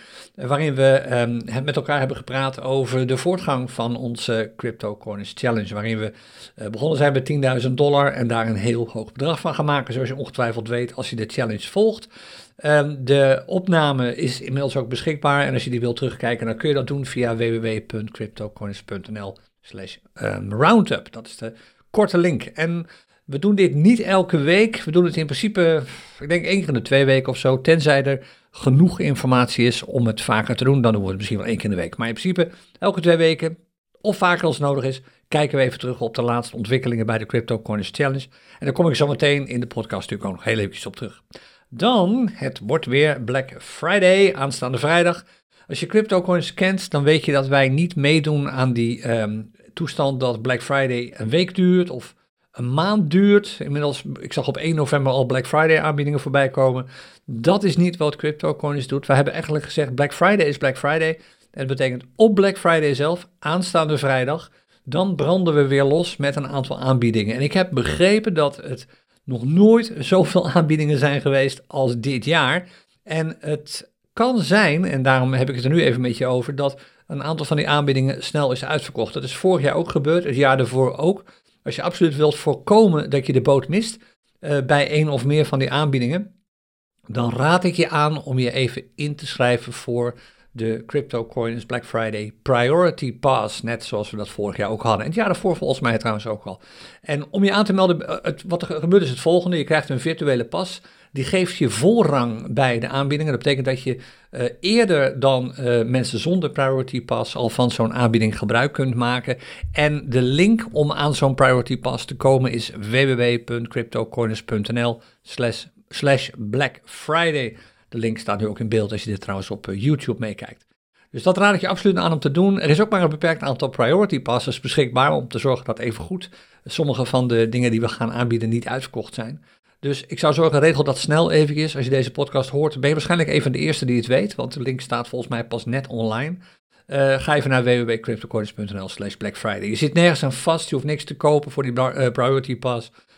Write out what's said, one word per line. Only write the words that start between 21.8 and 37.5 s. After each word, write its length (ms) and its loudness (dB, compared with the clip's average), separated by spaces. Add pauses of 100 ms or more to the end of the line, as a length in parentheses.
korte 280 2
link. 240 0
En 440 -6 (380)
we 140 -8
doen 160 2
dit 200 4
niet 260 6
elke 380 2
week. 380 2
We 140 -8
doen 140 4
het 120 -2
in 100 -2
principe, 560 0 (380)
ik 80 -10
denk 160 0
één 140 0
keer 100 -2
in 60 0
de 80 0
twee 220 2
weken 280 2
of 60 -8
zo, 220 2
tenzij 440 4
er 220 -4 (240)
genoeg 500 4
informatie 640 2
is 160 0
om 240 0
het 140 -2
vaker 360 -2
te 80 -2
doen. 160 4
Dan 120 4
doen 100 0
we 60 -2
het 80 -4
misschien 220 -4
wel 80 -8
één 100 -2
keer 80 -6
in 60 -2
de 60 -2
week. 200 -6
Maar 120 -4
in 60 -6
principe 360 0 (280)
elke 220 0
twee 160 6
weken, 420 0 (420)
of 160 0
vaker 280 2
als 120 0
het 80 -2
nodig 200 0
is, 160 -6 (280)
kijken 300 0
we 60 4
even 140 -2
terug 220 -8
op 140 -4
de 80 -2
laatste 340 -2
ontwikkelingen 500 -2
bij 120 0
de 80 -8
Crypto 340 -2